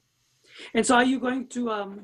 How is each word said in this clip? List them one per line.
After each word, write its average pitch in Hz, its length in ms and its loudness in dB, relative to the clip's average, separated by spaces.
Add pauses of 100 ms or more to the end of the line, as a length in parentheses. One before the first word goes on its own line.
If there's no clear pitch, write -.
(760)
And 226 120 4
so 262 100 6
are 240 80 6
you 254 140 2
going 247 300 -4
to, 240 220 -4
um, 202 340 -6